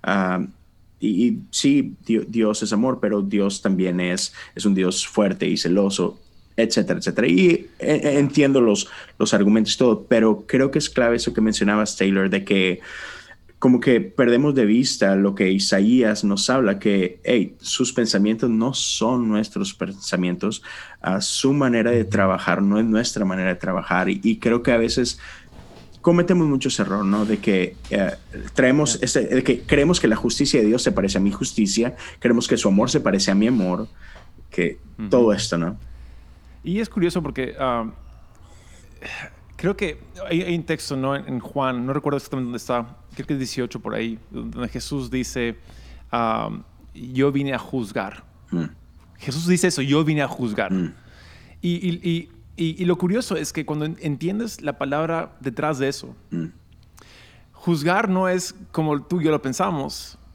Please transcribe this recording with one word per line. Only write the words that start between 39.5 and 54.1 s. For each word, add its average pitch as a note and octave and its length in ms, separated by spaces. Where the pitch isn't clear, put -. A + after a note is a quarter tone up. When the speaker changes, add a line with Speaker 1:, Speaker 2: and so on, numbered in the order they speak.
Speaker 3:
creo G3 200
que E3+ 220
hay, E3 140
hay F3 140
un D#3+ 80
texto, D3 320
¿no? C3+ 200
En, C#3 120
en B2+ 120
Juan, B2+ 460
no C3+ 60
recuerdo C#3+ 260
exactamente C3 280
dónde A#2+ 120
está, A#2+ 380
creo B2+ 120
que D#3 80
es C#3 40
dieciocho B2 420
por G#2+ 140
ahí, A2+ 240
donde A#2 380
Jesús C3 420
dice, A#2+ 460
ah, A2+ 380
"Yo B2+ 380
vine C#3 220
a A#2+ 40
juzgar". A2 640
Speaker 1:
Mm. E2+ 140
Speaker 3:
Jesús D#3 280
dice F3+ 220
eso, D3 140
"Yo C#3+ 220
vine D3+ 180
a C3 60
juzgar". G#2+ 440
Speaker 1:
Mm. F2 200
Speaker 3:
Y, F3 80
y, E3+ 140
y, E3+ 260
y, E3 260
y - 20
lo F3+ 140
curioso F#3+ 380
es D3+ 160
que D#3+ 120
cuando D3+ 220
en-, E3 140
entiendes F3 600